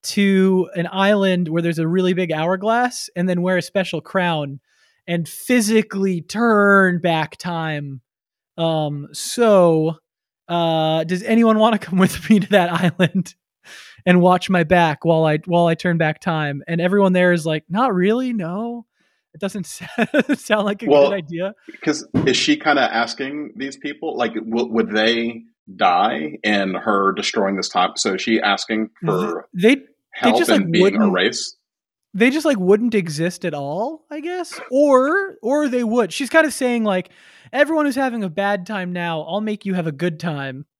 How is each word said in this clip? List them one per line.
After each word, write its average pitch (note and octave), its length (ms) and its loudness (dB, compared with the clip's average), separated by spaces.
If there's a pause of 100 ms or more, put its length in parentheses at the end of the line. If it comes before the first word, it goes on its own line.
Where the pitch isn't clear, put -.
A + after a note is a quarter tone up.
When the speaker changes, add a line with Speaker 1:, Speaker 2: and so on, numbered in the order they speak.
Speaker 1:
to F#3+ 720 2
an E3+ 160 -2
island F#3+ 560 2
where E3 160 -2
there's E3 160 -2
a D#3+ 80 0
really F3+ 260 0
big F3 180 -2
hourglass G3 840 -2
and F3+ 120 -2
then F3 140 0
wear F#3 160 0
a E3+ 60 0
special F3 380 -4
crown D#3 580 -4 (480)
and E3+ 200 -4
physically G#3 920 0
turn G3+ 800 2
back E3 360 0
time. D3+ 640 -8 (540)
Um, D#3 580 -2
so, E3+ 840 2 (520)
uh, D#3+ 580 0
does F3+ 180 -4
anyone A3+ 340 4
wanna G#3+ 220 4
come - 180 -4
<laughs> - 0 -
with - 320 0
me G#3+ 100 6
to G3+ 100 -2
that F3 220 4
island E3+ 640 0 (720)
and F3+ 160 6
watch F3+ 260 4
my F3+ 160 2
back E3 420 2
while D#3+ 200 4
I, D#3 220 2
while E3+ 180 4
I E3 80 2
turn E3+ 240 -2
back D#3 220 0
time?" D3 480 -4
And E3+ 140 -4
everyone F#3 320 2
there F3+ 200 4
is D#3+ 120 -2
like, D#3 240 -2
"Not A3 260 0
really, A3+ 380 0
no. A3 520 -6 (480)
It D#3 80 -20
doesn't G3 240 -6
<laughs> - 0 -
sa-, - 220 -16 (480)
sound G#3+ 300 -2
like G#3 180 -4
a A3 60 -4
Speaker 2:
Well, C#3+ 200 4
Speaker 1:
good G3+ 60 -2
idea." F3 380 -6 (280)
Speaker 2:
'cause D3+ 240 -4 (220)
is B2 100 2
she D3+ 200 0
kinda C#3+ 240 2 (120)
asking C3+ 640 -4
these C3+ 220 -10
people, C#3+ 400 -10
like, A2+ 180 -2
w-, A2+ 360 -4
would G#2 200 0
they A#2 500 0 (340)
die G2+ 580 0 (100)
in G2 320 0
her G2 380 2
destroying G2 420 -2
this F#2 140 -6
time? F2+ 260 0
So G2+ 180 -2
is F#2 80 -6
she A2 180 0
asking G#2+ 500 -2 (140)
Speaker 1:
Th-, D#3 80 -2
Speaker 2:
for F2 400 -4
Speaker 1:
they, G#3+ 260 4
they - 40 -14 (320)
Speaker 2:
help A#3+ 240 2
Speaker 1:
just, F4 140 0
like, G3+ 100 4
Speaker 2:
and E3+ 100 -2
being F3 120 4
Speaker 1:
wouldn't G#3+ 200 2
Speaker 2:
erased? - 540 0 (560)
Speaker 1:
they G#3+ 160 4
just, D4+ 160 -2
like, C#4+ 140 2
wouldn't G#3 360 2
exist E3+ 480 -4
at E3 120 -4
all, F3+ 560 -8
I D4+ 100 -10
guess. F4 360 -10 (140)
Or, C#4+ 680 2
or C#4+ 260 0
they B3 160 -2
would. A3 300 0
She's C4 160 -6
kinda D#4+ 220 4
saying, A#3+ 340 -2
like, F#3 240 -2 (420)
"Everyone D4 360 0
who's A#3+ 80 -2
having A#3+ 280 -4
a F#3 60 -6
bad G3 380 -4
time F#3 260 -8
now, E3+ 300 -6
I'll F#3+ 180 -6
make G#3+ 240 -6
you F#3+ 80 -4
have E3+ 140 -2
a D#3 40 -4
good D#3 280 -4
time." C#3 460 -8 (140)